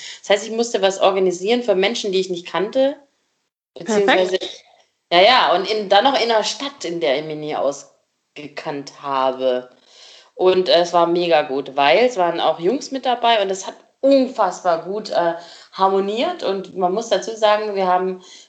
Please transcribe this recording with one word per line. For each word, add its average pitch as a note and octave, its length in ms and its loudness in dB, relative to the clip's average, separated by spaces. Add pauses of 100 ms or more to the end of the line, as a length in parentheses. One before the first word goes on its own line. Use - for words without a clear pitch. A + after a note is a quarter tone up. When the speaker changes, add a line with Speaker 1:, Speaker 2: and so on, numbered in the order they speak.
(200)
Speaker 1:
Das - 100 -10
heißt, G#3 160 0
ich G#3+ 60 -8
musste A3+ 300 -2
was F#3+ 180 0
organisieren F#3+ 600 0
für G#3+ 120 0
Menschen, G3+ 380 -2
die F#3+ 80 0
ich F#3 80 -4
nicht F3 180 -8
kannte. C4 500 -2 (760)
Beziehungsweise, F#3+ 680 0
Speaker 2:
Perfekt. - 260 -16 (480)
Speaker 1:
ja, F3 100 6
ja, G3+ 320 6
und F#3 160 -2
in, G#3+ 180 -4
dann G3+ 160 6
noch C4 160 2
in A#3 100 0
einer G#3+ 140 2
Stadt, - 400 -10
in E3+ 160 -6
der C#3+ 180 0
ich D3+ 60 -6
mich D#3 120 -8
nie D3+ 200 -6
ausgekannt - 1500 -10
habe. C3 680 -2 (640)
Und, F#3 340 2
äh, E3 120 6
es F3 120 -2
war E3+ 140 4
mega E3+ 360 2
gut, C3+ 340 -6
weil D#3 280 4
es B3 120 0
waren E3+ 240 0
auch D3+ 200 0
Jungs A3+ 300 -2
mit C4+ 160 -6
dabei A#3 360 2
und G3 80 -2
es F#3+ 160 -8
hat - 80 -12 (260)
unfassbar G#3+ 840 2
gut, G3 260 -8
äh, E3+ 240 0 (380)
harmoniert. G3 720 0
Und F#3 340 -6
man F3+ 160 0
muss A3+ 160 -4
dazu G#3 260 -2
sagen, G#3+ 400 2
wir F#3+ 120 0
haben F#3 360 0 (260)